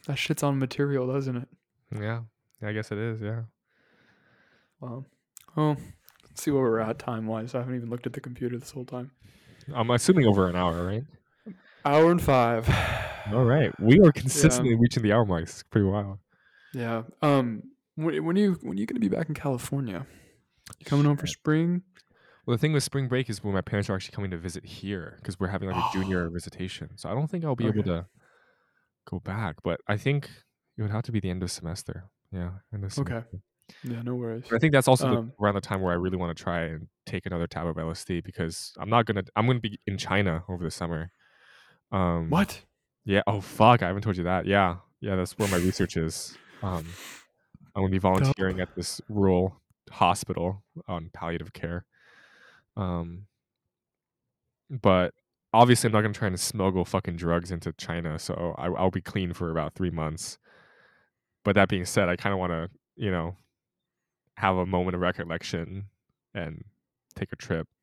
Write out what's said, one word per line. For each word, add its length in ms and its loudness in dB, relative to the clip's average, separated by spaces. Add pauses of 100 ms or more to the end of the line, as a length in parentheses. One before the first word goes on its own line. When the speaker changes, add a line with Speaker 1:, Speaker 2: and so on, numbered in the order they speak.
Speaker 1:
that 120 -4
shit's 240 -2
on 160 2
material, 540 0
doesn't 240 -2
it? 120 -8 (500)
Speaker 2:
Yeah. 220 -4 (420)
I 100 -6
guess 200 -6
it 60 -6
is, 220 -4
yeah. 220 -6 (1400)
Speaker 1:
Wow. 240 -12 (520)
Well, 200 4 (480)
let's 180 -14
see 80 -2
where 120 4
we're 160 4
at 200 -2
time-wise. 560 -6
I 40 -2
haven't 160 -6
even 160 -6
looked 160 -6
at 60 -8
the 80 -10
computer 380 -8
this 120 -16
whole 140 -12
time. 260 -12 (640)
Speaker 2:
I'm 160 2
assuming 360 6
over 220 6
an 80 -2
hour, 300 2
right? 180 -4 (800)
Speaker 1:
Hour 280 8
and 100 2
five. 460 4 (640)
Speaker 2:
All 120 4
right. 360 4
We 200 8
are 60 12
Speaker 1:
Yeah. 60 12
Speaker 2:
consistently 640 4
reaching 260 4
the 100 4
hour 120 6
mark. 200 0
It's 200 -12
pretty 220 4
wild. 320 -2 (540)
Speaker 1:
Yeah. 300 -4 (200)
Um, 400 2 (340)
wh-, 280 -2
when 120 0
are 40 4
you, 120 4 (100)
when 140 -6
are 40 -2
you 60 -2
gonna 140 -4
be 80 2
back 200 -2
in 60 -4
California? 720 -4 (720)
You 80 -20
coming 200 2
home 100 4
for 100 -6
Speaker 2:
Shit. 120 -6
Speaker 1:
spring? 440 0 (640)
Speaker 2:
Well, 100 0
the 40 -2
thing 120 0
with 100 2
spring 260 -4
break 220 0
is 120 -8
when 120 -2
my 60 0
parents 300 -2
are 40 0
actually 200 -8
coming 180 -6
to 60 -6
visit 260 -10
here 580 -10
'cause 160 -10
we're 100 -2
having, 200 -4
like, 100 -2
a 100 0
Speaker 1:
Oh. 40 -4
Speaker 2:
junior 380 0
visitation. 680 -10
So 120 -12
I 60 -4
don't 140 -2
think 160 -6
I'll 120 0
be 100 0
able 140 2
Speaker 1:
Okay. 100 0
Speaker 2:
to 160 -2 (1000)
go 120 -6
back, 420 -6
but 240 -2
I 100 0
think 340 -2 (460)
it 60 -6
would 80 -2
have 140 -4
to 80 -8
be 80 0
the 100 -4
end 120 -4
of 80 -4
semester. 600 -10 (220)
Yeah, 260 -8 (140)
end 120 -8
of 140 -8
Speaker 1:
Okay. 120 -2
Speaker 2:
semester. 280 -8 (460)
Speaker 1:
Yeah, 180 -8
no 140 -6
worries. 320 -6
Speaker 2:
But 80 0
I 20 4
think 140 4
that's 160 6
also 220 6
the, 80 2
Speaker 1:
Um, 220 -6
Speaker 2:
around 140 4
the 60 -2
time 220 -2
where 100 2
I 40 2
really 200 0
wanna 180 -2
try 280 -4
and 260 -8 (180)
take 200 -8
another 200 -4
tab 200 -6
of 120 -4
L 120 -4
S 140 -8
D 160 -4
because 580 -8
I'm 120 -10
not 160 4
gonna, 160 -2 (140)
I'm 100 4
gonna 140 2
be 260 -8
in 120 -4
China 500 0
over 160 -6
the 60 -4
summer. 420 -6 (800)
Um, 380 0
Speaker 1:
What? 340 0 (400)
Speaker 2:
yeah. 220 2
Oh, 140 0
fuck. 420 6
I 60 0
haven't 140 -2
told 140 -2
you 80 -2
that. 220 0
Yeah. 320 4 (220)
Yeah, 160 -4
that's 220 -4
where 100 2
my 100 2
research 380 0
is. 400 -4 (260)
Um, 240 -4 (880)
I'm 80 -2
gonna 80 2
be 80 2
volunteering 580 2
Speaker 1:
Dope. 120 -4
Speaker 2:
at 60 -18
this 340 -8
rural 520 2 (300)
hospital 760 0 (240)
on 220 -8
palliative 420 -8
care. 320 -8 (920)
Um, 500 -6 (1400)
but 440 4 (380)
obviously 360 8
I'm 40 -4
not 100 4
gonna 120 -2
try 140 -2
and 120 -4
smuggle 460 0
fucking 300 -4
drugs 340 0
into 240 -6
China, 440 -8
so 380 -6
I, 120 -4
I'll 220 2
be 120 -4
clean 320 -4
for 160 -4
about 240 -2
three 160 -2
months. 480 -6 (1040)
But 120 4
that 120 6
being 160 -2
said, 240 0
I 80 0
kinda 220 -2
wanna, 320 -4 (260)
you 140 -4
know, 260 -4 (1000)
have 180 2
a 80 2
moment 300 0
of 80 -2
recollection 880 -4 (420)
and 320 -10 (500)
take 180 -8
a 40 -14
trip. 320 -4 (140)